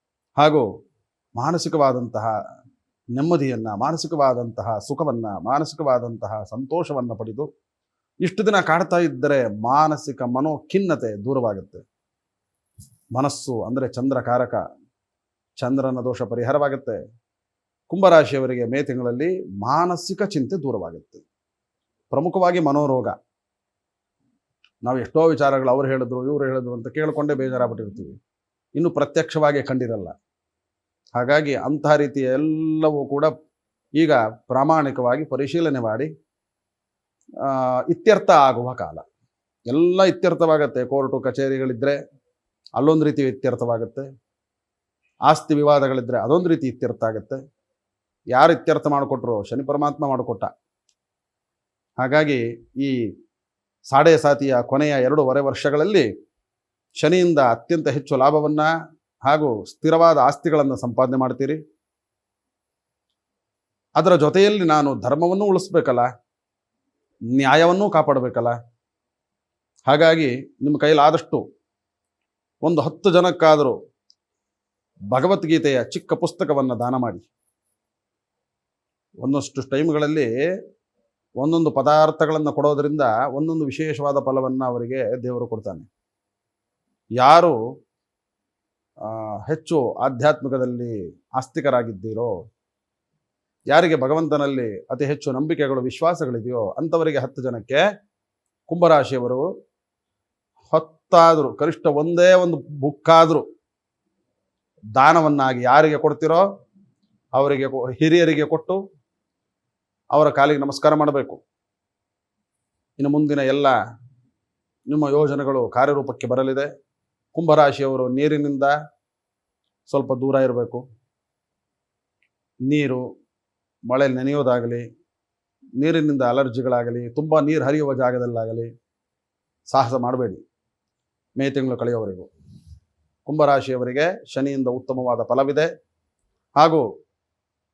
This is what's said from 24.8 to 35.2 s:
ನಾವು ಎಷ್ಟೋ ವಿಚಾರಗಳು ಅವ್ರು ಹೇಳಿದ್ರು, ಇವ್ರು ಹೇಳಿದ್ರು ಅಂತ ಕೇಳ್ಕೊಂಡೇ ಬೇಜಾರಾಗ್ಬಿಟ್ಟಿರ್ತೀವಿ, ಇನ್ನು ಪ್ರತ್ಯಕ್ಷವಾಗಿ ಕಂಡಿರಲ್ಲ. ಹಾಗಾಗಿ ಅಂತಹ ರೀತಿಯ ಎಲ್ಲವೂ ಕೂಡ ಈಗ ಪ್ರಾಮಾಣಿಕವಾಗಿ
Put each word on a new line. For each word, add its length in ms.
ನಾವು 160
ಎಷ್ಟೋ 300
ವಿಚಾರಗಳು 420
ಅವ್ರು 180
ಹೇಳಿದ್ರು, 360
ಇವ್ರು 200
ಹೇಳಿದ್ರು 300
ಅಂತ 140
ಕೇಳ್ಕೊಂಡೇ 460
ಬೇಜಾರಾಗ್ಬಿಟ್ಟಿರ್ತೀವಿ, 880
ಇನ್ನು 160
ಪ್ರತ್ಯಕ್ಷವಾಗಿ 720
ಕಂಡಿರಲ್ಲ. 460
ಹಾಗಾಗಿ 400
ಅಂತಹ 420
ರೀತಿಯ 280
ಎಲ್ಲವೂ 840
ಕೂಡ 160
ಈಗ 180
ಪ್ರಾಮಾಣಿಕವಾಗಿ 1120